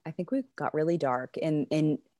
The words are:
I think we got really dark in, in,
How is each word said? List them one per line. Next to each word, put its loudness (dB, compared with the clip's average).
I -8
think -6
we -2
got -2
really 2
dark -2
in, 2
in, 2